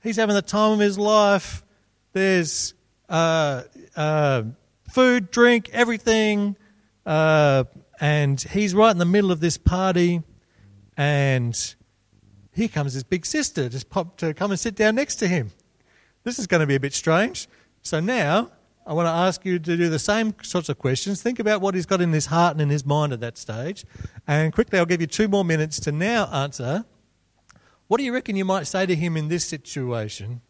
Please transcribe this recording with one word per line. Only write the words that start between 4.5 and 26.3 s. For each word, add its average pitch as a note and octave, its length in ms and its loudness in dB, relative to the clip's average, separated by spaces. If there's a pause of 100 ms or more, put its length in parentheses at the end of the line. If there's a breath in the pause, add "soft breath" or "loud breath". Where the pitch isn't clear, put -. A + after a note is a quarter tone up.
food, B3 400 2
drink, A#3+ 420 4
everything, A3 840 0 (480 soft breath)
uh, D#3 600 4 (360)
and D3 400 2
he's G3+ 340 -2
right A3 160 8
in F3+ 80 2
the F3 60 2
middle G3 260 2
of D#3+ 100 0
this E3 180 0
party, F3 640 2 (760 soft breath)
and C#3 760 0 (760)
here A3 160 -2
comes C#3 260 -4
his C3 100 -8
big F3+ 220 -4
sister, C4+ 420 -4
just B2+ 220 -10
pop F3+ 280 -6
to D#3+ 140 -4
come G3+ 180 -4
and F#3 80 -2
sit A3 160 -6
down G#3+ 200 2
next C#4 220 -4
to G3 120 -2
him. C#3 240 -2 (720 soft breath)
This A#3+ 140 -8
is G#3+ 80 -6
gonna D#3+ 200 2
be C#3 80 2
a C3+ 60 2
bit C#3 140 -6
strange. G3+ 540 -2 (340 soft breath)
So D#3 180 -4
now, G3 520 0 (340)
I D#3+ 60 -8
wanna E3 180 0
ask F3 340 0
you F3+ 140 -2
to E3+ 180 -2
do E3+ 120 2
the D#3 100 0
same A3 440 -2
sorts - 260 -4
of C#3+ 100 -4
questions. C#3 440 -2
Think A#3+ 160 -2
about G#3+ 220 0
what F#3+ 140 0
he's F3+ 120 -2
got F#3+ 140 0
in F3 120 2
his D3 140 0
heart E3 260 2
and D#3 80 -4
in C#3+ 100 2
his C#3+ 140 -2
mind D3 280 0
at A2+ 80 -8
that A#2 180 -10
stage. B2+ 460 -10 (420 loud breath)
And D#3 260 2
quickly, G3+ 260 2
I'll E3+ 80 4
give E3+ 140 0
you E3 60 0
two G#3+ 220 0
more G3 160 2
minutes D#3 360 -2
to D3+ 120 -4
now G3 340 -2
answer. D#3+ 580 -4 (1000 soft breath)